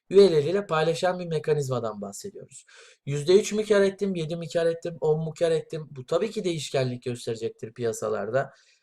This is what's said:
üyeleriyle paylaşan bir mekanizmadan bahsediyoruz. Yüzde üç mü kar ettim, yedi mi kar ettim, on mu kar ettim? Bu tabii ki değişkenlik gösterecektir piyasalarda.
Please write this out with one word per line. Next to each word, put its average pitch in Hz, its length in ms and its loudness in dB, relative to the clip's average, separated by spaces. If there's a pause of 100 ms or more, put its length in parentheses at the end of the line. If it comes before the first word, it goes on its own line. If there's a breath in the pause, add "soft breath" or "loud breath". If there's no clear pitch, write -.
(100)
üyeleriyle 180 560 6
paylaşan 165 520 0
bir 180 80 -8
mekanizmadan 131 760 -2
bahsediyoruz. - 640 -14 (420 loud breath)
Yüzde 147 340 4
üç 208 120 -2
mü 208 140 0
kar 202 160 4
ettim, 196 320 0
yedi 165 220 -4
mi 170 120 -8
kar 165 180 0
ettim, 165 340 -4
on 156 240 2
mu 156 140 -6
kar 165 120 2
ettim? 156 400 -4
Bu 131 160 -14
tabii 185 240 -2
ki 214 140 -6
değişkenlik 135 580 -2
gösterecektir 113 680 -8
piyasalarda. 110 800 -2 (300 soft breath)